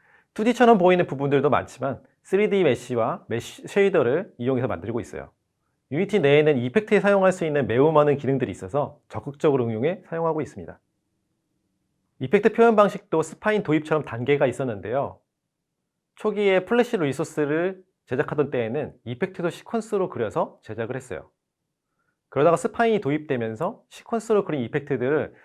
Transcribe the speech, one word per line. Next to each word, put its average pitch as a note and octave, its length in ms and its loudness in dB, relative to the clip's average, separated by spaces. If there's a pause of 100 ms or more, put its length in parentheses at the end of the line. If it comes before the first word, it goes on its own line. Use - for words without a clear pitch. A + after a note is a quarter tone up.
(340)
투디처럼 A#3 440 4
보이는 F3+ 280 4
부분들도 C#3 440 0
많지만 C3 500 -2 (220)
쓰리디 G3 400 0
메쉬와 B2 680 0
메쉬 - 380 -8
쉐이더를 F3+ 720 0
이용해서 B2 300 -2
만들고 G2+ 320 -6
있어요. D2 300 -12 (600)
유니티 G3 300 -2
내에는 D3 380 4
이펙트에 G3 420 0
사용할 F#3+ 320 2
수 F#3 120 -4
있는 C#3+ 220 0
매우 C3 240 4
많은 D3 260 4
기능들이 B2 360 -2
있어서 G#2+ 560 -6
적극적으로 C3+ 580 0
응용해 C3+ 400 -4
사용하고 E3 340 -4
있습니다. F2 380 -12 (1400)
이펙트 G#3 320 2
표현 A3+ 240 6
방식도 - 460 2
스파인 - 400 -2
도입처럼 D#3 420 0
단계가 C#3 420 0
있었는데요. A#2+ 720 -4 (960)
초기에 G3 500 0
플래시 A#3+ 320 0
리소스를 D#3 840 -2 (220)
제작하던 C#3+ 460 -2
때에는 A#2+ 420 -4 (120)
이펙트도 E3+ 440 -6
시퀀스로 G#3 600 -6
그려서 A#2+ 520 -6
제작을 A2+ 320 -8
했어요. B2 360 -12 (960)
그러다가 E3 280 2
스파인이 A3+ 440 0
도입되면서 C#3 880 -4
시퀀스로 G#3+ 560 -2
그린 D3+ 180 -4
이펙트들을 C3+ 720 -2 (100)